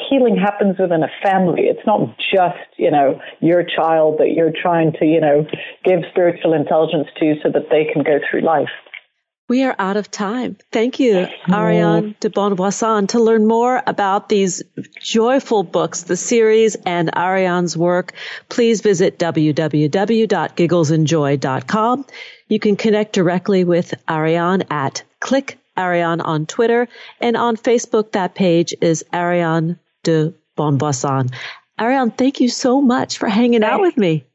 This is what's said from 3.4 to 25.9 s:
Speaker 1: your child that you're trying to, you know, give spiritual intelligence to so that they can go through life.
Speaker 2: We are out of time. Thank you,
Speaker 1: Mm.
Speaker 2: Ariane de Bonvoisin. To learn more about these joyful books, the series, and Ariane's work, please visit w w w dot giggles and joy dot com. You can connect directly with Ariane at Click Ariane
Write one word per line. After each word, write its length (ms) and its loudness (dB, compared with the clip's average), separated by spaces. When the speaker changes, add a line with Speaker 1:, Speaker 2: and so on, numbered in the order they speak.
Speaker 1:
your 220 4
child 560 0
that 140 2
you're 280 2
trying 380 2
to, 80 2
you 140 4
know, 260 2
give 160 4
spiritual 420 0
intelligence 540 2
to 220 2
so 80 0
that 200 -2
they 220 4
can 100 0
go 160 2
through 120 -2
life. 280 0
Speaker 2:
We 160 2
are 140 -2
out 180 -2
of 140 -4
time. 460 -6
Thank 280 -2
you, 260 2
Speaker 1:
Mm. 80 2
Speaker 2:
Ariane 680 0
de 80 -2
Bonvoisin. 840 0
To 100 2
learn 260 4
more 400 2
about 420 -2
these 340 0
joyful 600 0
books, 400 -4
the 140 -4
series, 580 2
and 320 -2
Ariane's 600 0
work, 360 -2
please 340 2
visit 360 2
w 340 0
w 360 0
w 380 0
dot 300 -2
giggles 340 2
and 160 2
joy 300 0
dot 320 -4
com. 360 0
You 100 0
can 180 2
connect 360 0
directly 520 0
with 300 -2
Ariane 600 0
at 340 -4
Click 360 -4
Ariane 420 0